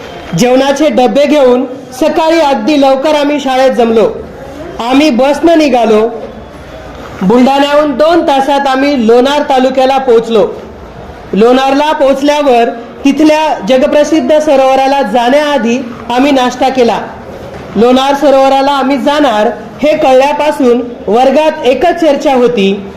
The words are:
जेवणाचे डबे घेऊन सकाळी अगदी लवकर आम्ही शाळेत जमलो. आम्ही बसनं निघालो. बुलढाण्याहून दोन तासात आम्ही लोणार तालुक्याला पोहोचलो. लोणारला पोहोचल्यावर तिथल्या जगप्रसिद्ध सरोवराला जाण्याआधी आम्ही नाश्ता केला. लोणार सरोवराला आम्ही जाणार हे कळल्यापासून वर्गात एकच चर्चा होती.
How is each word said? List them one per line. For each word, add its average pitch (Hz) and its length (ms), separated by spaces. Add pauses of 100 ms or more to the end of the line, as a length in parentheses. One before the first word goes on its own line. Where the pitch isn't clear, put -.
(380)
जेवणाचे 269 520
डबे 247 360
घेऊन 262 400 (360)
सकाळी 320 380
अगदी 277 420
लवकर 269 340
आम्ही 294 240
शाळेत 262 320
जमलो. 226 380 (680)
आम्ही 269 300
बसनं 285 480
निघालो. 233 520 (1120)
बुलढाण्याहून 269 760
दोन 330 300
तासात 277 400
आम्ही 262 400
लोणार 254 420
तालुक्याला 262 480
पोहोचलो. 226 500 (840)
लोणारला 269 580
पोहोचल्यावर 277 800 (360)
तिथल्या 302 640
जगप्रसिद्ध 294 680
सरोवराला 269 640
जाण्याआधी 247 800 (300)
आम्ही 254 220
नाश्ता 254 380
केला. 233 320 (720)
लोणार 254 400
सरोवराला 269 560
आम्ही 269 260
जाणार 254 500 (360)
हे 302 140
कळल्यापासून 277 840 (260)
वर्गात 262 440 (140)
एकच 339 360
चर्चा 302 320
होती. 220 640